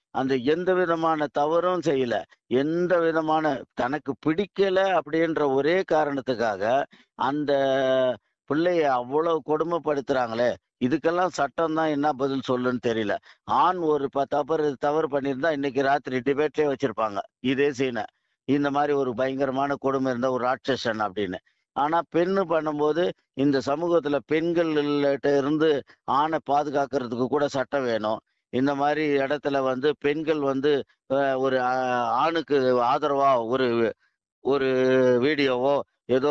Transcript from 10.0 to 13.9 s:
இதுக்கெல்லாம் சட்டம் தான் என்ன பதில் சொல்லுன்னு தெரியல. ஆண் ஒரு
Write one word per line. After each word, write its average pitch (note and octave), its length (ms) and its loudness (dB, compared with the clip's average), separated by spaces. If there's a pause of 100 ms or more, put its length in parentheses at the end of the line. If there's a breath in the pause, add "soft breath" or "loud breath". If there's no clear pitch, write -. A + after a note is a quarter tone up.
இதுக்கெல்லாம் D#3+ 560 0
சட்டம் D#3 420 -2
தான் D#3+ 160 0
என்ன C#3+ 180 0
பதில் C3+ 360 -2
சொல்லுன்னு B2 380 0
தெரியல. A2 280 -2 (440 loud breath)
ஆண் F3 260 2
ஒரு D3 260 0